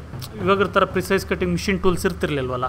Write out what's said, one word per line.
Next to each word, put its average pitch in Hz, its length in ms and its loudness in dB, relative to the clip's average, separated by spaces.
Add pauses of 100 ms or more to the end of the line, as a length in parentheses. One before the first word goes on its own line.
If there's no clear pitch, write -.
(440)
ಇವಾಗ 196 200 4
ಥರ 190 220 4
precise 185 400 0
cutting 180 280 0
machine 185 300 0
tools 180 220 4
ಇರ್ತಿರ್ಲಿಲ್ವಲ್ಲ, 135 640 -2